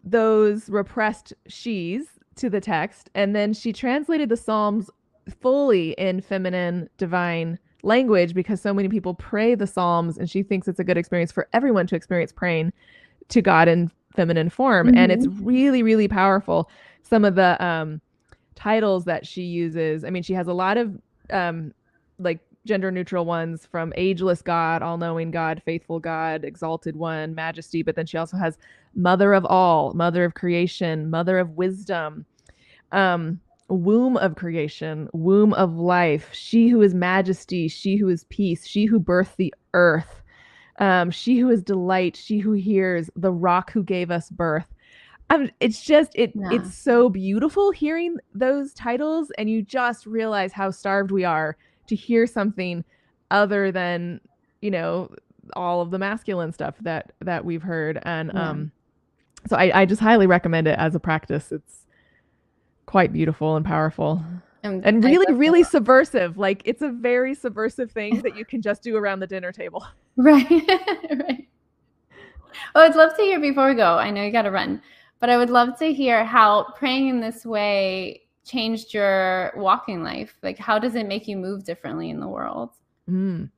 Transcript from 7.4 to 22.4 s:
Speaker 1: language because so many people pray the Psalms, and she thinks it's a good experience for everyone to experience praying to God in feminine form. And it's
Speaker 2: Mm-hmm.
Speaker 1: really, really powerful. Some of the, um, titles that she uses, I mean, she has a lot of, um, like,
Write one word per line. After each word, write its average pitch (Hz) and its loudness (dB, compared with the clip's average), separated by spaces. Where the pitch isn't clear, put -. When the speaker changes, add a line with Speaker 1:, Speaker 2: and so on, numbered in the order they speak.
Speaker 1:
language 208 4
because 185 -4
so 202 -2
many 196 0
people 185 -4
pray 220 0
the 202 -4
Psalms, 170 0
and 175 -6
she 196 -4
thinks 196 -4
it's 185 -6
a 185 -2
good 170 0
experience 170 -2
for - -4
everyone 220 2
to 190 -4
experience 170 -4
praying 170 -2
to 226 2
God 170 6
in 170 2
feminine 165 0
form. 240 2
And 233 6
it's 240 2
Speaker 2:
Mm-hmm. 196 -6
Speaker 1:
really, 254 2
really 220 4
powerful. 190 0
Some 220 2
of 190 4
the, 180 4
um, 156 -6
titles 208 0
that 170 -4
she - -12
uses, 165 -4
I - -10
mean, 180 -6
she 190 -6
has 180 -4
a 175 -4
lot 185 -2
of, 226 -4
um, 165 -6
like, 170 -4